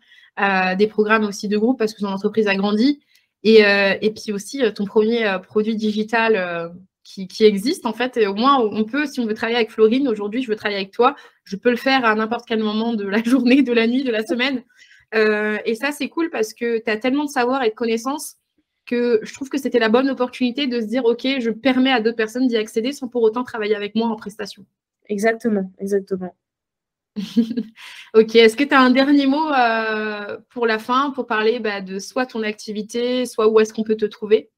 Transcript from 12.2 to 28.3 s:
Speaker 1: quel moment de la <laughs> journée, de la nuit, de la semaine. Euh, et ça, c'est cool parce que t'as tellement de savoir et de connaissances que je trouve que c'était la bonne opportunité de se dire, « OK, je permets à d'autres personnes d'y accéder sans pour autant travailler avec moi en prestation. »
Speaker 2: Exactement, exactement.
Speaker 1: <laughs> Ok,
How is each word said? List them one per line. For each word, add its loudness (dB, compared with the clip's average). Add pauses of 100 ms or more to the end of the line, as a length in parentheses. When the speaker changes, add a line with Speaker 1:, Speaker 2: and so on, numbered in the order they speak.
Speaker 1:
quel -2
moment -2
de -4
la -2
<laughs> -2
journée, 4
de 0
la 2
nuit, 0
de -4
la -2
semaine. -4 (500)
Euh, 0
et 0
ça, -4
c'est -6
cool -4
parce -4
que -2
t'as -4
tellement -2
de -6
savoir 0
et 0
de -4
connaissances -6 (500)
que 0
je -14
trouve -12
que -2
c'était 0
la 4
bonne 4
opportunité -2
de -2
se -4
dire, « -2
OK, 0 (120)
je -2
permets 2
à 2
d'autres 0
personnes 0
d'y -2
accéder -2
sans -10
pour -4
autant 2
travailler -2
avec -6
moi 0
en -4
prestation. » -14 (440)
Speaker 2:
Exactement, -2
exactement. -4 (840)
Speaker 1:
<laughs> -4 (400)
Ok, 4